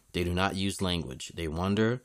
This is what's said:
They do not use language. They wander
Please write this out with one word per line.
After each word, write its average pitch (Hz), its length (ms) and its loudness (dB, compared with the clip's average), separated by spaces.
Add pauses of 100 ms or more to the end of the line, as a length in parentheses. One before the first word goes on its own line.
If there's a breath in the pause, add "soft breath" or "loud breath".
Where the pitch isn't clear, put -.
(120)
They 87 120 0
do 87 100 0
not 92 220 2
use 95 260 -2
language. 85 540 -2
They 85 120 -4
wander 101 580 2